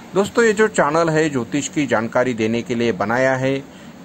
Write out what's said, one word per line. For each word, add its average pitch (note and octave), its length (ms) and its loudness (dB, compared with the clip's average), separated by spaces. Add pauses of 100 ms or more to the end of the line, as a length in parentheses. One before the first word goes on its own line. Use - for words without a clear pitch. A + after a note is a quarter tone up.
(160)
दोस्तों, G#3 300 2
ये A3 80 4
जो G#3+ 140 2
channel E3 420 2
है D#3 200 2
ज्योतिष C#3+ 380 -4
की C#3+ 200 -2
जानकारी A#2+ 460 0
देने A2+ 280 -2
के B2 140 -4
लिए A#2 160 0
बनाया A#2+ 460 0
है, C3+ 400 -4 (280)